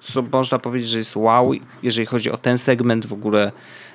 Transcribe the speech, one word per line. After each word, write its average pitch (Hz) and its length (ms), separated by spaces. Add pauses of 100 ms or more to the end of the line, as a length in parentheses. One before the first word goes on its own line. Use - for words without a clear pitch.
co - 200 (100)
można 131 280
powiedzieć, 120 300
że 113 80
jest 110 180
wow, 117 360 (320)
jeżeli 113 220
chodzi 117 260
o 113 60
ten 123 200
segment 120 480
w 113 80
ogóle, 104 380 (440)